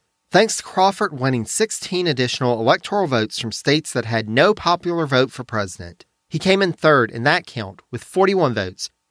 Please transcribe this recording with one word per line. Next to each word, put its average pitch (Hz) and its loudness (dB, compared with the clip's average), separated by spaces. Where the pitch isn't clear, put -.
Thanks 214 2
to - -10
Crawford 190 0
winning 127 0
sixteen 180 -4
additional 123 0
electoral 175 0
votes 113 -2
from 113 -6
states - -2
that 120 -2
had 110 -4
no 156 4
popular 175 -2
vote 131 2
for 127 -12
president, 95 -8
he 160 -6
came 196 2
in 185 2
third 135 4
in 117 -6
that 170 2
count 98 -10
with 123 -10
forty-one 185 2
votes 95 -6